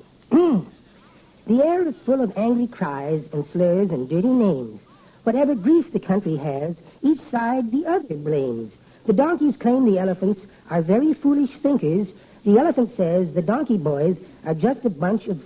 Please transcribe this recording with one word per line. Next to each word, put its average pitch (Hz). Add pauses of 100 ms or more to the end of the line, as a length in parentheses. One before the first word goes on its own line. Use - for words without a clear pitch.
(300)
<clears throat> 294 (800)
The 233
air 339
is 262 (100)
full 262
of 208
angry 240
cries 151
and 147
slurs 180
and 127
dirty 175
names. 147 (440)
Whatever 262
grief 277
the 214
country 185
has, 147 (260)
each 294 (120)
side 233
the 285
other 330
blames. 135 (340)
The 220
donkeys 294
claim 247
the 196
elephants 185 (300)
are 170
very 233
foolish 285 (100)
thinkers. 208 (380)
The 208
elephant 269
says 175
the 175
donkey 233
boys 151 (280)
are 160
just 220
a 240
bunch 180
of 185